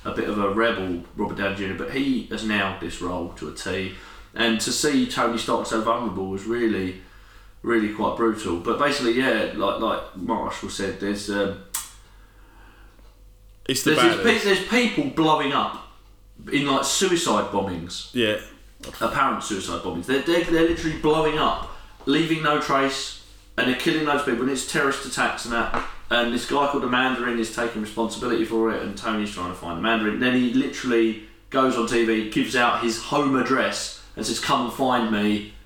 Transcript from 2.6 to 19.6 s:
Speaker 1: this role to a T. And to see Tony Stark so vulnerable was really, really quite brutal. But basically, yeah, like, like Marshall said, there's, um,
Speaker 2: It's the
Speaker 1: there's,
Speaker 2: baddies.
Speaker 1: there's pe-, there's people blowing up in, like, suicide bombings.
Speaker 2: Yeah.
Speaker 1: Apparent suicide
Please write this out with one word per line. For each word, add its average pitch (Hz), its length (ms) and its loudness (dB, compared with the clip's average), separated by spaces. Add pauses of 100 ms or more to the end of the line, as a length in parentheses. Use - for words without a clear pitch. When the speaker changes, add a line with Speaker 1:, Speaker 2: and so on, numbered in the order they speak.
Speaker 1:
this - 200 -8
role 90 360 -4
to 78 140 -10
a - 40 -14
T. 95 380 -4 (420)
And 113 260 2
to 131 100 -2
see 131 360 2
Tony 117 320 0
Stark 120 280 0
so 113 140 0
vulnerable 110 480 0
was 98 160 -6
really, 104 560 0 (640)
really 110 320 2
quite 98 220 0
brutal. 104 420 0
But 117 200 -2
basically, 127 360 2
yeah, 123 420 2
like, - 240 0
like 110 200 0 (160)
Marshall 117 520 -4
said, 95 320 -4
there's, 101 300 -4
um, 101 320 -2 (2000)
Speaker 2:
It's 131 160 0
the 156 120 4
Speaker 1:
there's, 123 220 6
Speaker 2:
baddies. - 80 -2
Speaker 1:
there's 226 180 4
pe-, 196 120 4
there's - 140 -2
people 220 360 2
blowing 151 480 2
up - 340 -2 (680)
in, 143 140 2
like, 135 180 2
suicide 143 680 2
bombings. 92 600 -4
Speaker 2:
Yeah. 110 260 2 (640)
Speaker 1:
Apparent 117 420 0
suicide 90 400 -4